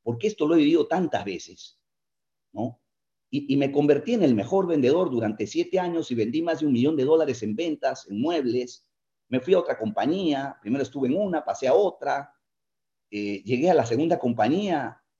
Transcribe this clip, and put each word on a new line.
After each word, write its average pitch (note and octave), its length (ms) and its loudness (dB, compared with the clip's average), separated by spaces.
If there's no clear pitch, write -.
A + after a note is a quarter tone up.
porque A#2+ 260 -4
esto D#3+ 200 -2
lo E3 80 2
he E3 40 6
vivido D3+ 280 4
tantas E3 380 -2
veces, - 560 -12
¿no? A#2+ 280 -8
Y, C#3 240 -2
y C#3 40 4
me C#3 160 0
convertí D3 400 2
en G#3+ 100 2
el B2+ 120 6
mejor F#3 320 0
vendedor D#3 440 2
durante A2 360 -2
siete F3 320 -2
años E3+ 320 -4
y B2 40 -2
vendí A#2 260 -2
más E3 200 -2
de D3+ 60 0
un C#3+ 40 2
millón C3 240 2
de C3 80 0
dólares D3 400 2
en G#2+ 140 -4
ventas, D3 520 -4
en G2+ 120 -4
muebles. B2+ 680 -4
Me B2 140 -2
fui F3+ 120 2
a F3+ 60 6
otra C3+ 180 -2
compañía. C#3 840 -2
Primero C3 200 -2
estuve C3 280 -2
en D3+ 80 2
una, F#3 260 -2
pasé - 240 -2
a C3 60 4
otra. C#3+ 600 0
Eh, G2+ 320 -6
llegué B2+ 260 0
a E3+ 60 4
la B2+ 100 2
segunda D3+ 320 0
compañía, C3+ 840 -2